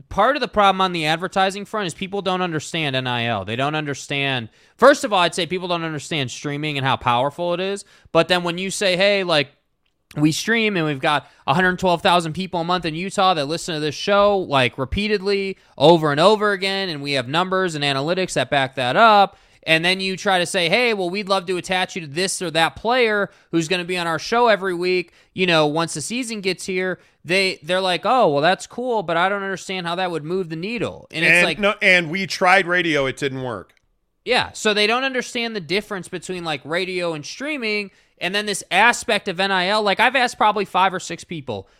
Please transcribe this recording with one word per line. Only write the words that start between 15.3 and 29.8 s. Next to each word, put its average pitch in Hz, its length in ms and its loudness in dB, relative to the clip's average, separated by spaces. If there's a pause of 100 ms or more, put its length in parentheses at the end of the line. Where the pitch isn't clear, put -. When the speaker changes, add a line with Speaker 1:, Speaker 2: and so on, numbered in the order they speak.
Speaker 1:
over 156 340 6
and 143 80 0
over 208 340 4
again, 196 340 -2
and 151 140 -6
we 143 120 -6
have 127 140 -2
numbers 180 480 -2
and 143 80 -4
analytics 151 500 -2
that 131 160 0
back 135 260 0
that 127 200 -2
up," 208 400 6 (280)
and 160 200 2
then 185 160 2
you 190 160 -4
try 190 240 0
to 175 60 0
say, 170 240 0
"Hey, 233 240 2
well, 185 160 -2
we'd 196 180 -6
love 190 200 0
to 185 100 -2
attach 185 380 -4
you 185 60 -8
to 156 60 -10
this 175 340 -4
or 175 100 -4
that 160 260 0
player 220 540 0 (200)
who's 165 160 0
gonna 180 160 -2
be 180 140 -4
on 170 100 -2
our 160 100 0
show 233 300 2
every 190 260 2
week, 180 380 -2 (220)
you 185 120 0
know, 160 220 6
once 160 280 -2
the 151 60 -6
season 226 380 -6
gets 185 260 -4
here," 185 340 -4 (260)
they, 185 360 0
they're 180 200 -2
like, 185 240 0
"Oh, 214 260 4
well, 143 100 2
that's 180 240 2
cool, 240 380 -4
but 165 140 -2
I 180 100 2
don't 196 160 -4
understand 185 440 -6